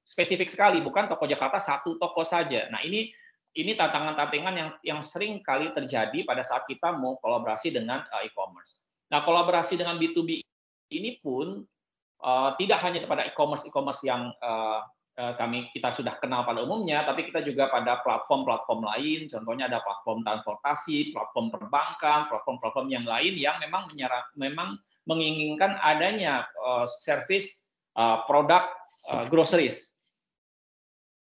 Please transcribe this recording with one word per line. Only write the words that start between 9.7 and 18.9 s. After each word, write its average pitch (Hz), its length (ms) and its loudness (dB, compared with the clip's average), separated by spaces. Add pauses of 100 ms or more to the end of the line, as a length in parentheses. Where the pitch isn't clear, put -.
dengan 170 160 -2
B 165 160 0
two 170 160 0
B 165 160 -4 (480)
ini 202 320 -8
pun, 160 400 -4 (560)
eee, 131 400 2
tidak 190 240 2
hanya 175 240 -2
kepada - 240 0
e-commerce, 147 360 0
e-commerce 139 400 -4
yang, 123 240 0
eee, 110 500 -2 (380)
eee, 123 220 -4
kami, 120 180 -2 (160)
kita 123 160 -2
sudah 117 320 -4
kenal 123 240 0
pada 117 160 0
umumnya, 160 400 0
tapi 165 240 -2
kita 160 160 -2
juga 135 300 2
pada 120 340 2
platform-platform 120 760 0 (140)